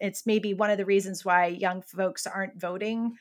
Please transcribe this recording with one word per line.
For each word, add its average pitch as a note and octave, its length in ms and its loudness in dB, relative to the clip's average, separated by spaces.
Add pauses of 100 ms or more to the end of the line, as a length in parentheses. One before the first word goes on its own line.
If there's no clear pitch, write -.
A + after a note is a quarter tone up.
It's G3 260 -6
maybe G#3+ 260 2
one G#3 160 2
of G#3 80 4
the G3 80 0
reasons F#3+ 400 2
why F3+ 220 6
young F3+ 340 -2
folks F#3 460 -4
aren't F#3+ 340 -8
voting, A3 600 -4